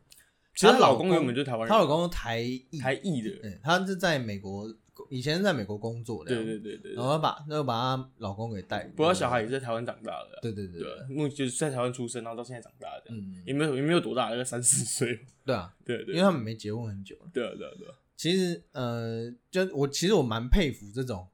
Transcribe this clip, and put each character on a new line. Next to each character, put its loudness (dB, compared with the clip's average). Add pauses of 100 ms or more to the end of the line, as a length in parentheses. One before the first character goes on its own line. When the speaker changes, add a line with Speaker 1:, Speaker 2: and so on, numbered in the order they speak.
(560)
Speaker 1:
其 6
实 12
她 8
老 10
公 2
原 6
本 0
就 0
台 -6
湾 -2
人。 -4
Speaker 2:
她 6
老 6
公 4
台 -4
裔。 -6
Speaker 1:
台 0 (100)
裔 0
的。 -4 (120)
Speaker 2:
嗯， -10
她 2
是 -2
在 2
美 -4
国， -8 (360)
以 -6
前 0
是 0
在 4
美 -2
国 -6
工 -6
作 -8
的。 0
Speaker 1:
对， -2
对， -4
对， -10
对， -14
对。 -10
Speaker 2:
然 -4
后 2
把， 0
那 -4
就 0
把 0
她 -2
老 -6
公 -6
给 -6
带。 -6 (140)
Speaker 1:
不 2
过 6
小 0
孩 2
也 -2
是 -4
在 0
台 -6
湾 -4
长 -8
大 -8
的 -12
啊。 -16
Speaker 2:
对， -4
对， -8
对， -10
对。 -6
Speaker 1:
对 -8
啊， -12
目-， -2
就 -2
是 -2
在 -2
台 -4
湾 0
出 -6
生， -8
然 -8
后 -10
到 -6
现 -14
在 -10
长 -20
大 -14
的。 -20
Speaker 2:
嗯。 -10
Speaker 1:
也 -4
没 2
有， 2
也 0
没 2
有 4
多 -2
大， 2
大 -2
概 -2
三 -4
四 4
岁。 -4 (200)
Speaker 2:
对 0
啊。 -6 (120)
Speaker 1:
对， -4
对。 -4
Speaker 2:
因 2
为 4
他 8
们 2
没 -6
结 -6
婚 -6
很 -8
久 -18
了。 -20
Speaker 1:
对 0
啊， -8
对 -10
啊， -12
对 -16
啊。 -18 (240)
Speaker 2:
其 0
实， 0 (120)
呃， -4 (160)
就 2
我， 2
其 -2
实 6
我 8
蛮 0
佩 6
服 -18
这 -4
种， -6